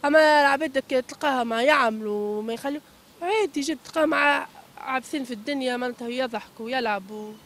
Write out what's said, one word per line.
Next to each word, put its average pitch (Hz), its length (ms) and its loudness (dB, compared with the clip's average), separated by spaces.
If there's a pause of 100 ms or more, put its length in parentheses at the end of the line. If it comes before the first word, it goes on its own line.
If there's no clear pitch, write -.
أما 302 360 6
العباد 277 360 2
كي 262 240 0
تلقاها 262 420 -2
ما 233 200 -2
يعملوا 214 800 2
ما 226 120 -6
يخلوا 285 280 -6 (400)
عادي 359 400 -2
جد 285 240 -4
تلقاها 311 200 0
مع 285 420 2 (300)
عابثين 262 460 -6
في 247 100 -8
الدنيا 247 440 -4
معناتها 247 300 -6
يضحكوا 233 580 -8
ويلعبوا. 214 680 -4 (120)